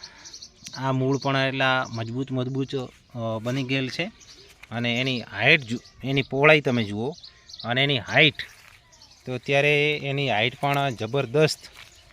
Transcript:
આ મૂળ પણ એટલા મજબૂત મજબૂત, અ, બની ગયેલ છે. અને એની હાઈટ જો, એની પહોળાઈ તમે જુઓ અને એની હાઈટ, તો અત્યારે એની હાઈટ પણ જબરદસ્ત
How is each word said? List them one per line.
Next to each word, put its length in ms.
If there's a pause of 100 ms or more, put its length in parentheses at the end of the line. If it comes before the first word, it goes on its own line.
(760)
આ 180
મૂળ 260
પણ 180
એટલા 540
મજબૂત 420
મજબૂત, 440
અ, 680
બની 220
ગયેલ 240
છે. 240 (580)
અને 300
એની 200
હાઈટ 400
જો, 160 (280)
એની 180
પહોળાઈ 380
તમે 240
જુઓ 280 (520)
અને 200
એની 140
હાઈટ, 360 (920)
તો 80
અત્યારે 680
એની 280
હાઈટ 300
પણ 300
જબરદસ્ત 680 (540)